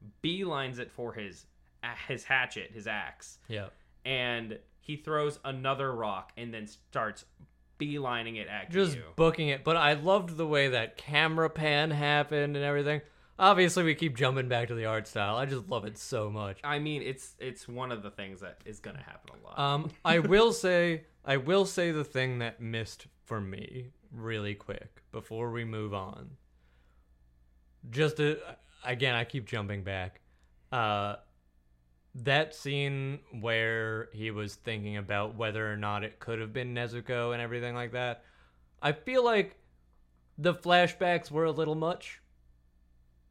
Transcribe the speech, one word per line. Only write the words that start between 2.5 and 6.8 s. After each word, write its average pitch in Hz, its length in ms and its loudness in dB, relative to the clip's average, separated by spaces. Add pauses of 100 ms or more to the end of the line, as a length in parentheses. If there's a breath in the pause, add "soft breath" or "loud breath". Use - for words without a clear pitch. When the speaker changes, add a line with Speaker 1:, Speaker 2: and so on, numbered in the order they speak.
Speaker 1:
his 104 140 -12
axe. 107 640 -8
Speaker 2:
Yeah. 104 200 -6 (360 soft breath)
Speaker 1:
And 120 560 -4 (220)
he 151 160 -10
throws 147 480 -2
another 135 500 -2
rock 104 420 -4
and 117 160 -10
then 107 140 -10
starts - 580 -6 (540)